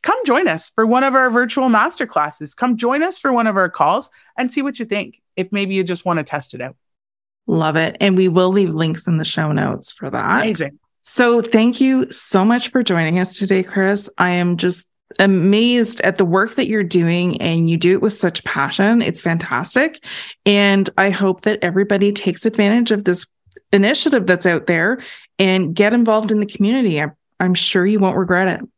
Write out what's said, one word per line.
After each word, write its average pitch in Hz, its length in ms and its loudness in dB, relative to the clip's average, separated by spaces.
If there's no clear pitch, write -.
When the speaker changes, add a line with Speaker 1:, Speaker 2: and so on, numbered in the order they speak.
Speaker 1:
Come 466 220 0
join 302 220 2
us 160 220 -4
for 226 160 0
one 247 180 2
of 269 120 0
our 262 140 4
virtual 247 380 0
masterclasses. 208 880 -2
Come 247 220 -2
join 254 260 0
us 359 140 -4
for 269 160 -2
one 233 120 2
of 202 120 0
our 185 100 2
calls 170 420 0
and 254 120 -2
see 285 120 -4
what 277 180 -6
you 226 60 -6
think, - 360 -6
if 185 160 -6
maybe 202 220 -4
you 190 100 0
just 175 220 -6
wanna 165 180 -2
test - 300 -8
it 127 80 -12
out. 131 160 -12
Speaker 2:
Love 160 300 0
it. 160 240 -2
And 196 160 2
we 185 140 4
will 180 200 2
leave 190 240 2
links 160 340 -4
in 170 100 2
the 160 80 -2
show 156 260 -2
notes - 400 -4
for - 180 -12
that. - 340 -2
Speaker 1:
Amazing. 165 360 -4
Speaker 2:
So 240 400 2
thank 233 400 2
you 262 280 2
so - 360 0
much 240 240 0
for 247 140 0
joining 170 360 0
us 185 180 -4
today, 190 260 0
Chris. 196 540 -2
I 180 120 2
am 175 260 0
just 175 340 -4
amazed 208 800 2
at 190 160 0
the 190 80 2
work 190 300 0
that 262 120 0
you're 214 160 -2
doing, 175 580 0
and 165 280 0
you 165 60 2
do 175 180 2
it 196 80 0
with 208 120 0
such - 320 -4
passion. 196 560 0
It's 170 200 -4
fantastic. 175 840 -2
And 202 520 4
I 196 120 2
hope 190 320 0
that 208 200 -2
everybody 202 520 0
takes - 320 -4
advantage 220 460 2
of 208 120 0
this 180 220 -2
initiative 220 520 2
that's 180 200 2
out 170 220 0
there 175 320 0
and 185 380 0
get 208 160 0
involved 220 400 2
in 214 80 0
the 202 60 -2
community. 208 560 0
I'm, 151 120 -6
I'm 180 140 2
sure 180 300 0
you 208 140 2
won't 190 160 2
regret 180 320 0
it. - 300 -6